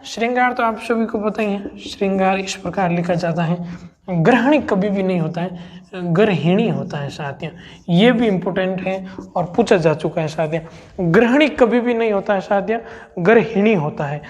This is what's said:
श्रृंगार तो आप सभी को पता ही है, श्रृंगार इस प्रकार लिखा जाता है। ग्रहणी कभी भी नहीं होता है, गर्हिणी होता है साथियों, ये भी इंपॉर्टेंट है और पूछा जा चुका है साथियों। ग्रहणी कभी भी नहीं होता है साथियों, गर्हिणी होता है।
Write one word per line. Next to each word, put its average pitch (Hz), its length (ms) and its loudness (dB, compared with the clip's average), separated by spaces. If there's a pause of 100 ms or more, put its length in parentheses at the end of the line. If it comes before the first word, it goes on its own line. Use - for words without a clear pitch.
श्रृंगार 247 480 0
तो 247 100 -4
आप 226 160 0
सभी 226 260 -2
को 220 140 -4
पता 208 220 -2
ही 214 100 0
है, 202 280 -6
श्रृंगार 190 580 0
इस 190 180 -6
प्रकार 175 360 -2
लिखा 175 220 0
जाता 170 300 0
है। 165 140 0 (680)
ग्रहणी 247 360 4
कभी 202 300 0
भी 196 140 -2
नहीं 185 160 0
होता 165 220 -4
है, - 400 -10 (320)
गर्हिणी 185 560 2
होता - 280 -4
है 143 120 -6
साथियों, 147 420 -10 (380)
ये 190 220 6
भी 247 160 2
इंपॉर्टेंट 185 540 -2
है 190 240 -6 (300)
और 175 200 -2
पूछा 214 220 4
जा 165 160 4
चुका 156 280 -2
है 160 60 -2
साथियों। 160 840 -4
ग्रहणी 240 380 4
कभी 247 300 2
भी 240 140 0
नहीं 226 180 0
होता 202 220 0
है 190 80 0
साथियों, 202 380 -2 (400)
गर्हिणी 208 540 4
होता 151 320 -2
है। 147 240 -6